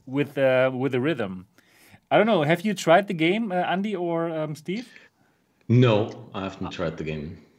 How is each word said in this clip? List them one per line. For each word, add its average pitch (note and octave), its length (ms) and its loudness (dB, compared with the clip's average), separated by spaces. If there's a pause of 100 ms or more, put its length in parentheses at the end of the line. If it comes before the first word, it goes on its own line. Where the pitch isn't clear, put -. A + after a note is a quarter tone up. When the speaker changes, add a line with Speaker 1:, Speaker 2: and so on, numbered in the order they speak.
Speaker 1:
with, C#3 320 -4
uh, C3 360 4
with C3 200 -4
the B2 80 0
rhythm. G#2+ 460 -4 (640)
I D3 80 4
don't G3+ 80 6
know. G3 180 2
Have E3+ 180 0
you G#3 120 -2
tried F#3 360 4
the G3+ 40 -4
game, F3+ 380 0
uh, F3+ 40 -4
Andy F3+ 380 -2
or, E3+ 360 -4
um, D#3 260 -6
Steve? A3 320 -8 (800)
Speaker 2:
No, A#2 680 2
I F#2+ 100 -8
haven't F#2+ 280 -8
tried E2 240 -6
the - 80 -10
game. D#2 340 -10 (220)